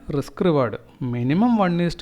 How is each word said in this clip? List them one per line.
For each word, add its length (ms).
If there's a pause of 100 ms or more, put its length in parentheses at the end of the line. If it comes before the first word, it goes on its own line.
(180)
റിസ്ക് 300
റിവാർഡ് 320 (360)
minimum 360 (140)
one 100 (120)
is 140